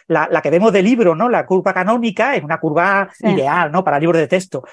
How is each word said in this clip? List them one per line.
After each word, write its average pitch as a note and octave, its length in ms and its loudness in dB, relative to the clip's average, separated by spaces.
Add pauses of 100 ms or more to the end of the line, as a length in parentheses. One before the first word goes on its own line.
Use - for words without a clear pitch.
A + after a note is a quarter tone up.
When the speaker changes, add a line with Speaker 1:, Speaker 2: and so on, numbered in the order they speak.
Speaker 1:
la, D#3+ 240 0
la D#3+ 80 2
que D3+ 80 -4
vemos F3+ 240 2
de F#3+ 100 2
libro, G#3+ 320 2
¿no? G#3 140 0
La F#3+ 160 0
curva F#3 300 0
canónica A3+ 600 -2
es G3 80 -2
una D3+ 160 -6
curva F#3 540 0
Speaker 2:
Sí. - 160 -6
Speaker 1:
ideal, D#3 420 0
¿no? F#3 140 -2
Para C#3+ 160 0
libros E3 180 2
de D3+ 80 0
texto. F3+ 460 -4